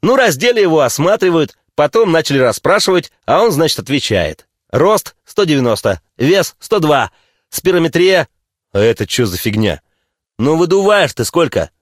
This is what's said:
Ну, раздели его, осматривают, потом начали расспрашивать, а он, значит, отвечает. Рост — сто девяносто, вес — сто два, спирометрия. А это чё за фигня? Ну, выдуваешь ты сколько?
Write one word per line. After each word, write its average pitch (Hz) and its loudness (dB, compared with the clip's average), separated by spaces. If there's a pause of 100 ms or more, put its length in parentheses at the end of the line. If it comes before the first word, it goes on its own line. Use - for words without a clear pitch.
Ну, 247 2
раздели 233 0
его, 160 2
осматривают, 165 0 (180)
потом 175 0
начали 156 0
расспрашивать, 170 0 (140)
а 160 2
он, 226 2
значит, 156 0
отвечает. 98 -4 (240)
Рост — 180 0
сто - -2
девяносто, 120 -2 (160)
вес — 175 -2
сто - -4
два, 147 0 (380)
спирометрия. 175 0 (440)
А 101 -2
это 110 0
чё - -2
за 90 -6
фигня? 104 -2 (580)
Ну, 143 0
выдуваешь 190 2
ты 120 -4
сколько? 127 -2 (120)